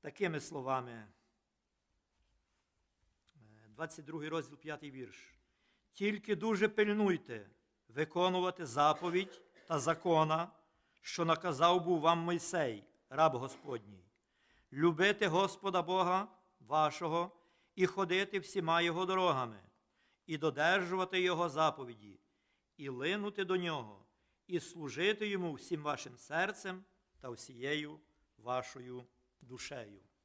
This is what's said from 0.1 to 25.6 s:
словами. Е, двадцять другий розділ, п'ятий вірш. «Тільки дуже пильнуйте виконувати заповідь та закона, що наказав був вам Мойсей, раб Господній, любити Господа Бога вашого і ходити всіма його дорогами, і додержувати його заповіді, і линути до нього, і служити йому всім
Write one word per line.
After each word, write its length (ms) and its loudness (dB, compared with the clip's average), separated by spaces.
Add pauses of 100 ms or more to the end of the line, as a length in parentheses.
словами. 680 -6 (2250)
Е, 320 -20
двадцять 380 -8
другий 240 -6
розділ, 280 -4
п'ятий 340 -10
вірш. 440 -14 (560)
«Тільки 440 -2
дуже 320 2
пильнуйте 840 2 (380)
виконувати 760 0
заповідь 760 2 (260)
та 120 0
закона, 720 2 (500)
що 240 -4
наказав 580 4
був 160 2
вам 200 4
Мойсей, 640 -2 (260)
раб 260 4
Господній, 680 -10 (680)
любити 540 2
Господа 540 0
Бога 460 2 (320)
вашого 720 2 (440)
і 100 6
ходити 540 0
всіма 420 0
його 240 0
дорогами, 580 0 (600)
і 120 -6
додержувати 840 2
його 280 2
заповіді, 680 -2 (580)
і 120 -10
линути 560 -4
до 120 0
нього, 480 -4 (420)
і 120 -2
служити 680 -2
йому 260 -2
всім 280 -6